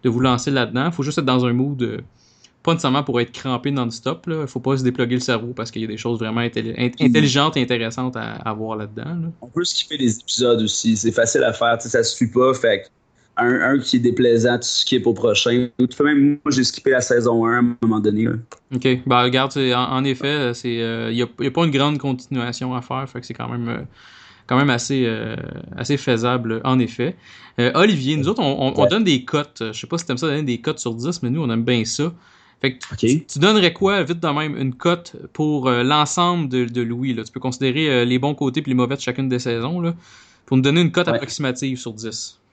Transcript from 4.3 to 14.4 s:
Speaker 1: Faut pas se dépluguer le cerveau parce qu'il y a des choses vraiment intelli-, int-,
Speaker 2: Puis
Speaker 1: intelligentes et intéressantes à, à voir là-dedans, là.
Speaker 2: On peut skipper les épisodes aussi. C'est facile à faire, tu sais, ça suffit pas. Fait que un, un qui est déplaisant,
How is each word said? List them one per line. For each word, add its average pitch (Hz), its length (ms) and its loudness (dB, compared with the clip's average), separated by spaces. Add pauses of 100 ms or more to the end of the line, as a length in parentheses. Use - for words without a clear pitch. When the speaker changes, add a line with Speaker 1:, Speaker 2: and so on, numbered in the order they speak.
Speaker 1:
Faut 127 140 -8
pas 135 160 0
se 131 60 -4
dépluguer 123 320 0
le 123 40 0
cerveau 117 280 -2
parce 117 220 -8
qu'il 110 120 -8
y - 20 -4
a 113 60 -6
des 107 80 -8
choses 117 220 -4
vraiment 113 200 -2
intelli-, 117 380 -4
int-, 123 140 0
Speaker 2:
Puis 139 160 0
Speaker 1:
intelligentes 143 500 4
et 135 40 2
intéressantes 123 540 -2
à, 110 200 -8
à 110 180 -6
voir 110 240 -6
là-dedans, 107 260 -10 (180)
là. 165 60 -4 (140)
Speaker 2:
On 120 60 -18
peut 160 180 -4
skipper - 320 -4
les 120 200 2
épisodes 117 440 2
aussi. 110 340 0
C'est 113 160 0
facile 117 320 2
à 117 80 2
faire, 117 260 2
tu - 60 -8
sais, 113 60 -12
ça 117 160 2
suffit - 260 -2
pas. 127 220 4
Fait 113 300 2
que - 40 -20 (480)
un, 120 380 2
un 139 60 2
qui 123 180 0
est - 20 4
déplaisant, 120 600 4